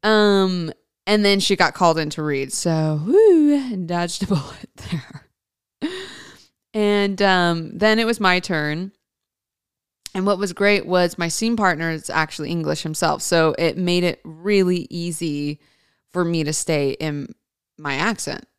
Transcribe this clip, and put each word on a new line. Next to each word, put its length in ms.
Um, 680
and 180
then 160
she 160
got 180
called 260
in 120
to 120
read, 280
so, 540
whoo, 720
dodged 380
a 40
<laughs> 0
bullet 420
there. 1000
And, 480
um, 560
then 220
it 60
was 140
my 200
turn. 520
And 100
what 120
was 160
great 320
was 320
my 100
scene 280
partner 360
is 180
actually 400
English 340
himself, 380
so 360
it 200
made 260
it 200
really 680
easy 680
for 120
me 200
to 100
stay 380
in 420
my 180
accent. 500